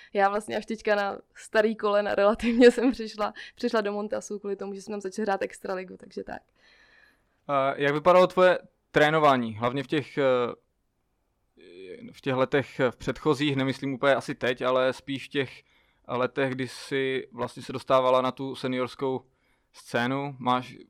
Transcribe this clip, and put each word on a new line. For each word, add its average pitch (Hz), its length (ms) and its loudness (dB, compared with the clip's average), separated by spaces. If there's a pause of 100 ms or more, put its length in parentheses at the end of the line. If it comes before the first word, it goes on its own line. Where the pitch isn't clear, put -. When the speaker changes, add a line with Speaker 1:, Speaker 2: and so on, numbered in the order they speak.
(140)
Speaker 1:
Já 196 160 4
vlastně 208 280 -4
až 214 80 -8
teďka 214 300 -2
na 202 220 -2 (180)
starý 220 400 0
kolena 208 400 0
relativně 233 560 6
jsem 247 200 0
přišla, 214 420 -6 (220)
přišla 233 260 -2
do 202 100 -4
Montasu 208 480 -8
kvůli 202 160 -8
tomu, 196 180 -10
že 196 80 -14
jsem 220 100 -14
tam 208 100 -8
začala 196 220 -6
hrát 196 180 -2
extraligu, 190 560 -10
takže 196 260 -14
tak. - 180 -14 (1080)
Speaker 2:
A 139 300 0
jak 143 160 0
vypadalo 180 340 6
tvoje 180 320 4 (320)
trénování, 147 640 4
hlavně 123 280 -2
v 131 40 -14
těch, - 300 -4
eh, 147 60 0 (1900)
v - 100 -20
těch 131 140 -2
letech, 131 440 0
eh, 127 120 2
v - 40 -10
předchozích, 143 600 -2
nemyslím 135 380 -4
úplně 135 220 2
asi 120 200 -6
teď, 127 260 -4
ale 127 320 0
spíš 135 320 -10
v - 40 -18
těch - 340 -6 (440)
letech, 127 440 -2
kdy 131 160 -6
jsi 135 640 -6
vlastně 120 320 -10
se - 100 -12
dostávala 131 480 2
na 127 100 -2
tu 135 240 -10
seniorskou 127 640 -4 (520)
scénu? 135 640 -4
Máš 123 360 -2 (140)